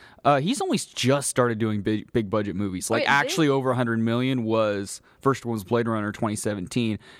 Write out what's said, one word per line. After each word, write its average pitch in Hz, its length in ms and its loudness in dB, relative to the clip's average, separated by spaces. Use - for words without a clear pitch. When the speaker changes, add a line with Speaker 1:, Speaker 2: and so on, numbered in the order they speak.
Speaker 1:
Uh, 139 160 6
he's 208 200 0
only 370 160 0
s-, - 100 -4
just 135 420 0
started 120 300 2
doing 107 240 0
big, 107 300 -2
big 107 180 0
budget 101 260 -2
movies. 92 340 -4
Like, 113 100 2
Speaker 2:
Wait, - 60 0
they - 40 4
Speaker 1:
actually 147 380 2
over 135 220 2
a 123 40 0
hundred 117 260 0
million 120 440 0
was, 107 560 0
first 135 240 0
one 117 80 -4
was 107 120 -4
Blade 120 240 0
Runner 107 240 -2
twenty 107 240 -2
seventeen, 104 640 -2